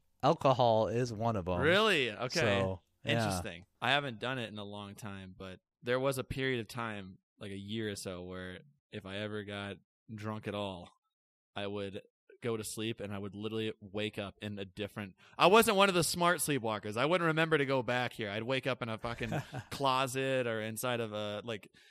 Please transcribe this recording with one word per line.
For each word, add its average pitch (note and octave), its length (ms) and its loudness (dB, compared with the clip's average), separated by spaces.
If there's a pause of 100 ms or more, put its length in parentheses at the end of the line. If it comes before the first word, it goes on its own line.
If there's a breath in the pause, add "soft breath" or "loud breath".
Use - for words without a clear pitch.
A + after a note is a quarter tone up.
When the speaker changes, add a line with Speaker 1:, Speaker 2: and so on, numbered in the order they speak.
(240)
Speaker 1:
alcohol A#2+ 640 6
is A#2+ 240 0
one A2 240 0
of F2 120 -2
'em. F2+ 120 2
Speaker 2:
Really? F3 500 4
Okay. A#2+ 300 -4
Speaker 1:
So, G2 400 2 (240)
yeah. - 80 0 (120)
Speaker 2:
Interesting. F2+ 400 -4 (160)
I A#2+ 100 0
haven't C3+ 280 0
done B2+ 220 -4
it G#2+ 100 -6
in G#2 80 -12
a G2+ 60 -8
long G2+ 320 -12
time, F#2+ 420 -12
but F#2 220 -12 (240)
there B2+ 160 2
was C3+ 180 0
a A#2+ 60 -2
period C3 340 -2
of G#2+ 80 -6
time, G#2 520 -8 (200)
like G2+ 140 -10
a G2 40 -8
year G#2+ 340 -4
or G2+ 40 -4
so, F#2 280 -8
where F#2 360 -10 (320)
if G2 160 -10
I G2 120 -8
ever G#2 260 -6
got G2+ 320 -8 (360)
drunk G#2+ 360 -6
at G2 80 -4
all, F#2+ 340 -6 (640)
I G2+ 140 -4
would G2+ 340 -6 (400)
go A#2 140 -2
to G#2+ 80 -6
sleep A2 360 -4
and G2+ 140 -6
I G2 40 -6
would G2 180 -8
literally A2 440 -4
wake G#2 380 -4
up G2 240 -8
in G#2 160 -6
a G2+ 60 -4
different, G2+ 500 -8 (240 soft breath)
I D3 80 8
wasn't G#3 300 8
one G3 120 8
of F#3 60 4
the E3+ 80 4
smart F3 360 4
sleepwalkers. G#2+ 580 -2
I B2+ 100 4
wouldn't E3+ 220 4
remember D#3+ 300 4
to C#3+ 80 4
go C3+ 180 2
back B2 280 0
here. A2 160 -4
I'd G#2+ 140 -2
wake B2+ 240 -2
up B2+ 160 -2
in A#2 60 -6
a A2 100 -4
fucking A#2 320 -4
Speaker 1:
<laughs> C#3 400 -6
Speaker 2:
closet C3 800 2
or A2 140 -2
inside A#2 360 -2
of A2+ 140 -4
a, G#2 320 -4
like, A2 260 -8 (200 soft breath)